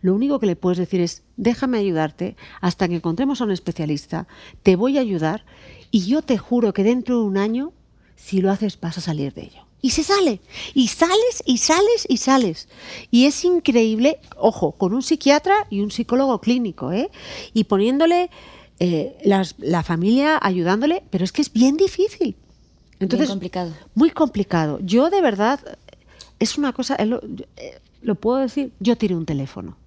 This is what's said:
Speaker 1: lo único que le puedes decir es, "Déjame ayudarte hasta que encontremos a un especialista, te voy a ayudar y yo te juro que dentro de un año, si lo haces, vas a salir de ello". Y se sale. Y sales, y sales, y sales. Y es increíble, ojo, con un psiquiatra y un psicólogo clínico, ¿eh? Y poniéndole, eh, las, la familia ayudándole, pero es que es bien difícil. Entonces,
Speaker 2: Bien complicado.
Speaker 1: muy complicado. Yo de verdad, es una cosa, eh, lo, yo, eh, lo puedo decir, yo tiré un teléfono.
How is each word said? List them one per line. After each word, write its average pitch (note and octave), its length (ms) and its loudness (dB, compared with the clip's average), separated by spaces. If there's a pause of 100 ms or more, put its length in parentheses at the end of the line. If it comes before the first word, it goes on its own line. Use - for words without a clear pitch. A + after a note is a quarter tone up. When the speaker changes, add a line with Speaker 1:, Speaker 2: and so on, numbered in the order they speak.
Speaker 1:
lo F#3 140 2
único C4+ 240 0
que A3 80 0
le F3 80 0
puedes F3+ 240 -2
decir F3+ 200 -2
es, E3+ 240 -4 (140)
"Déjame A#3+ 400 -2
ayudarte F3 580 -2 (240)
hasta F3+ 280 0
que F3 80 -2
encontremos E3+ 440 -2
a B3 60 -2
un G#3 60 -2
especialista, E3 760 -6 (360)
te F#3 120 8
voy B3+ 220 0
a C#4 40 0
ayudar F3+ 440 -2 (460)
y F#3+ 140 2
yo C#4 180 0
te A#3+ 140 0
juro A#3 360 0
que G3+ 100 0
dentro B3 360 0
de A3 60 0
un G3 120 -2
año, A#3 340 -2 (440)
si - 260 -2
lo F#3+ 100 2
haces, G3+ 280 -4
vas E3 180 -6
a F3 40 -10
salir D3+ 320 -4
de - 100 -16
ello". - 240 -20 (160)
Y C4 80 0
se D#4 120 0
sale. F4+ 380 0 (340)
Y B3+ 140 4
sales, G#4 560 2
y B3 140 2
sales, G4+ 480 2
y B3+ 100 0
sales. B3 500 0 (420)
Y B3 160 6
es C#4+ 200 0
increíble, B3 760 2 (180)
ojo, F#3 360 0
con F#3+ 200 0
un C4 80 -2
psiquiatra D4+ 520 2 (180)
y G3+ 100 -4
un G#3 100 -4
psicólogo B3 480 -2
clínico, A3 520 -2
¿eh? B3+ 180 -2 (440)
Y A3 100 2
poniéndole, D4+ 680 2 (500)
eh, E3+ 440 -2
las, G3 360 0
la E3 240 -2
familia A#3+ 580 2
ayudándole, G3+ 680 0
pero F3+ 120 -2
es F#3 80 -4
que - 100 -4
es - 120 -2
bien C4 240 4
difícil. F#4 580 0 (640)
Entonces, A#3 300 0
Speaker 2:
Bien G3+ 100 -6
complicado. F3+ 340 -6 (220)
Speaker 1:
muy D4+ 160 4
complicado. F3+ 720 0
Yo A#3 260 2
de G4 140 2
verdad, A3+ 360 0 (800)
es - 220 -2
una C#4+ 140 0
cosa, C4 240 -4
eh, G#3+ 100 0
lo, A#3 200 -2
yo, - 180 -12 (120)
eh, - 220 -18 (240)
lo A3 100 0
puedo A#3+ 240 0
decir, C4+ 420 -4
yo A3+ 160 2
tiré G3 200 -2
un E3 100 -6
teléfono. C3+ 500 -8 (120)